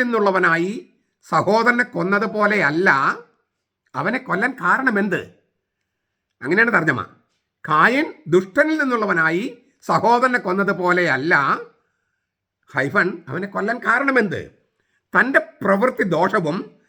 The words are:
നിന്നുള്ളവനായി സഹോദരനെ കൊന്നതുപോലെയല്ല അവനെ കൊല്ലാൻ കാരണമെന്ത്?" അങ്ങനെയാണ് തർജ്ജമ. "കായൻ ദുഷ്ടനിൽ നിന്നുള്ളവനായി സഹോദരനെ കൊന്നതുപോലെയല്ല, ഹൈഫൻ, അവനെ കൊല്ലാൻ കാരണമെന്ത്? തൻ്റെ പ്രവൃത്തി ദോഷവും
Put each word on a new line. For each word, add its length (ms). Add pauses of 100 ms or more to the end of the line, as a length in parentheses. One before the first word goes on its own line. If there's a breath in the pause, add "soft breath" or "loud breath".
നിന്നുള്ളവനായി 720 (580)
സഹോദരനെ 540 (100)
കൊന്നതുപോലെയല്ല 960 (1040)
അവനെ 320
കൊല്ലാൻ 240 (120)
കാരണമെന്ത്?" 580 (1200)
അങ്ങനെയാണ് 360
തർജ്ജമ. 240 (680)
"കായൻ 400 (260)
ദുഷ്ടനിൽ 480
നിന്നുള്ളവനായി 640 (440)
സഹോദരനെ 580
കൊന്നതുപോലെയല്ല, 840 (1400)
ഹൈഫൻ, 360 (200)
അവനെ 260
കൊല്ലാൻ 220 (100)
കാരണമെന്ത്? 540 (720)
തൻ്റെ 260 (240)
പ്രവൃത്തി 400 (100)
ദോഷവും 440 (320)